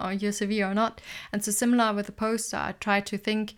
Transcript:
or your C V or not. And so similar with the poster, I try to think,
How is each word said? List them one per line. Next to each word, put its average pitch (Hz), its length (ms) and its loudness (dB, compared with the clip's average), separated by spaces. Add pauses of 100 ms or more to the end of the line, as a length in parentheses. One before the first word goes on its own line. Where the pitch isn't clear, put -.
or 185 120 -2
your 202 180 0
C 208 140 -2
V 208 160 0
or 190 100 0
not. 220 300 0 (280)
And 208 140 -2
so 214 60 -2
similar 240 420 4
with 202 140 -2
the 202 60 -12
poster, 220 440 -2
I 73 160 -2
try 202 280 2
to 202 180 -4
think, 214 400 -2